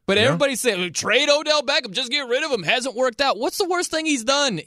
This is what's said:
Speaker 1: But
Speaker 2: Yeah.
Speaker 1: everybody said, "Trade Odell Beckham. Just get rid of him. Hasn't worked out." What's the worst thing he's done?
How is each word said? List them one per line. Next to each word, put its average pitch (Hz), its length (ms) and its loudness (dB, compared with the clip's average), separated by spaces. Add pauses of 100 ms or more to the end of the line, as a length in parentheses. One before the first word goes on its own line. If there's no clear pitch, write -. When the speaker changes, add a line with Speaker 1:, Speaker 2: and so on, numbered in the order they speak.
Speaker 1:
But 196 120 2
Speaker 2:
Yeah. 214 80 4
Speaker 1:
everybody 269 320 2
said, 180 360 -2
"Trade 247 360 2
Odell 302 340 2
Beckham. 262 280 -2
Just 240 200 -4
get 285 160 -2
rid 262 160 0
of 311 80 -2
him. 208 120 -2
Hasn't 233 300 0
worked 254 280 0
out." 269 160 0
What's 285 200 -2
the 392 120 0
worst 359 200 -2
thing 320 160 -4
he's 269 200 0
done? 269 420 0